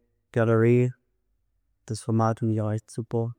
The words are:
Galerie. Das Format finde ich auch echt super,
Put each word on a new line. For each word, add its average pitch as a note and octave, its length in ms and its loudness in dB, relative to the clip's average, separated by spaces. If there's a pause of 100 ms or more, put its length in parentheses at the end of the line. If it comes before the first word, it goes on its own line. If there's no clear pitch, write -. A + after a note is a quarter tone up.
(320)
Galerie. A#2 600 2 (920)
Das A2+ 140 -8
Format A2+ 400 0
finde A2 140 -2
ich A2 60 -2
auch G#2+ 120 -2
echt - 180 -8
super, A#2 480 -6